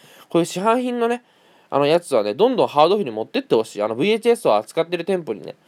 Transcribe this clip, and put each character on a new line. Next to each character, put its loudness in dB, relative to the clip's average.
こ 0
う 4
い -
う -2
市 -8
販 2
品 -4
の 0
ね、 -4
あ 0
の、 2
や 4
つ -4
は 4
ね、 -2
ど 4
ん -2
ど 4
ん 4
ハ 4
ー 4
ド 2
オ 2
フ -2
に -4
持 -6
っ -8
て -4
っ -2
て -10
ほ 2
し -18
い。 -4
あ 0
の、 -6
ブ -2
イ 2
エ 0
イ -4
チ 0
エ 2
ス -8
を 4
扱 -4
っ -8
て -6
る -8
店 -2
舗 -8
に -12
ね。 -14